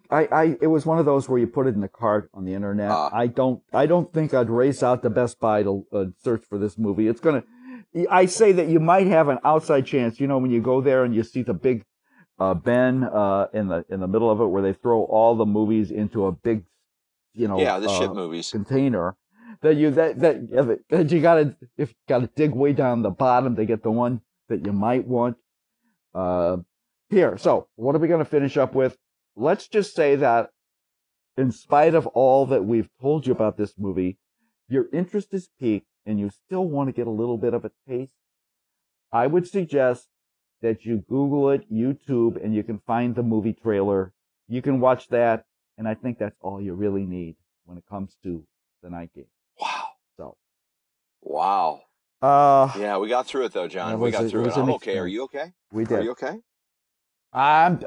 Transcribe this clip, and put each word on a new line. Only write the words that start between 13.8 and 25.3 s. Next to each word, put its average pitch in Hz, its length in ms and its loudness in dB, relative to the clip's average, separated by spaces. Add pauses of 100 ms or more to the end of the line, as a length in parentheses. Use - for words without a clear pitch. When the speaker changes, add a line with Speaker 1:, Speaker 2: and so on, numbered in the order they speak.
Speaker 1:
in 98 100 -6
the 92 80 -4
middle 110 240 2
of 107 100 0
it 117 60 2
where 98 160 0
they 98 100 0
throw 113 300 0
all 113 320 4
the 110 100 0
movies 107 460 0
into 104 340 -4
a 95 60 0
big, 107 340 -4 (720)
you 117 120 -2
know, 196 120 -2
Speaker 2:
Yeah, 104 200 0
the 104 100 -4 (100)
shit - 100 0
Speaker 1:
uh, - 60 -8
Speaker 2:
movies. 85 340 -8
Speaker 1:
container, 110 640 -2 (460)
that 156 140 4
you, 151 160 2
that, 147 300 0
that, 123 580 2 (100)
that 156 220 2
you 170 100 2
gotta, 156 340 4 (220)
if 147 120 -4
you - 60 -20 (120)
gotta 123 280 0
dig 147 200 0
way 143 180 2
down 123 300 0
the 104 80 0
bottom 123 460 2
to 110 80 0
get 110 180 -2
the 113 80 0
one 123 300 -2 (260)
that 104 180 -4
you 104 60 -6
might 110 360 0
want. 120 300 -2 (800)